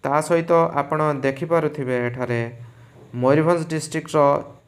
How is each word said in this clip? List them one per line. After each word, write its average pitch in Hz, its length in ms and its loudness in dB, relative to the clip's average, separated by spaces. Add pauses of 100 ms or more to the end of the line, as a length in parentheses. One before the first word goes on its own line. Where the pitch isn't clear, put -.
ତା 147 180 2
ସହିତ 170 300 0 (240)
ଆପଣ 151 380 0
ଦେଖିପାରୁଥିବେ 135 920 -2
ଏଠାରେ 120 500 -4 (580)
ମୟୂରଭଞ୍ଜ 156 540 2
ଡିଷ୍ଟ୍ରିକ୍ଟର 156 720 0 (240)